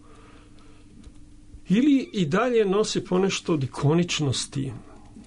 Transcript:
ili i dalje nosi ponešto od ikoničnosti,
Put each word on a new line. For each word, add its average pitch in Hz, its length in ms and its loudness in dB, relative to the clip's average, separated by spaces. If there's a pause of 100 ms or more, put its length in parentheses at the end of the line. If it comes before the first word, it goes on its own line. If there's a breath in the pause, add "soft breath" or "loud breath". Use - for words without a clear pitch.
(1700 loud breath)
ili 262 460 2
i 190 140 0
dalje 220 380 2
nosi 202 360 0
ponešto 185 540 0
od 143 100 -2
ikoničnosti, 139 1080 -2 (540 loud breath)